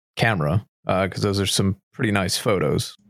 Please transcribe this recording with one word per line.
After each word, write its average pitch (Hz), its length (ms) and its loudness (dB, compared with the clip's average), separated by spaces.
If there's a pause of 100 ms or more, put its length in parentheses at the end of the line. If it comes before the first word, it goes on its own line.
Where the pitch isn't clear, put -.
(160)
camera, 92 500 0 (200)
uh, 95 220 0
'cause - 140 -6
those 101 180 0
are 98 60 0
some 98 320 0 (160)
pretty 113 180 0
nice 95 260 0
photos, 85 580 0 (140)